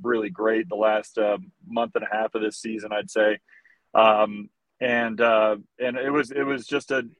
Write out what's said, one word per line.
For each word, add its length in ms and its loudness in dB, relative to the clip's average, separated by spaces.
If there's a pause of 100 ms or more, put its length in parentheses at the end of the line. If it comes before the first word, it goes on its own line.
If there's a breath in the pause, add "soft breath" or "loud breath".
really 280 0
great 400 0
the 60 -6
last, 420 0
uh, 200 2 (300)
month 280 -4
and 80 -4
a 120 -6
half 200 -2
of 60 -4
this 200 -4
season, 320 -8
I'd 180 -4
say. 280 2 (540 soft breath)
Um, 560 4 (300)
and, 420 0
uh, 360 4 (220)
and 180 -4
it 120 -4
was, 220 -2
it 120 -4
was 220 -4
just 260 -4
a 160 -2 (120)